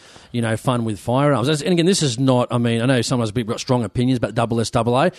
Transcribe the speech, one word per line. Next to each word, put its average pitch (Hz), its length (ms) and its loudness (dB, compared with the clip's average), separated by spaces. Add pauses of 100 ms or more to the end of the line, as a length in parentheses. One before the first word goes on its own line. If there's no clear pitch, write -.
(320)
you 120 120 -2
know, 113 120 0
fun 120 300 -2
with 107 140 -4
firearms? 131 500 0
As, 147 140 -2
and 180 100 0
again, 165 140 2
this 185 160 2
is 123 160 -2
not, 127 320 2
I 123 80 0
mean, 117 200 0
I 113 60 0
know 131 160 2
some 123 180 -2
of 117 40 0
us 107 80 -4
people 110 220 -4
got - 60 -6
strong 123 240 0
opinions 123 340 0
about 110 180 -4
double 117 260 0
S 110 80 -4
double 120 260 0
A. 160 240 2